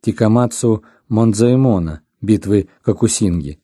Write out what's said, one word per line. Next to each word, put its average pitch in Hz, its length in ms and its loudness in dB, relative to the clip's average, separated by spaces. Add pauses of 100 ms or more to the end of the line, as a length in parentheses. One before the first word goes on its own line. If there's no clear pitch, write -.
Тикамацу 113 840 0 (240)
Мондзаэмона 113 920 0 (180)
"Битвы 101 480 0 (140)
Кокусинги" 87 800 -2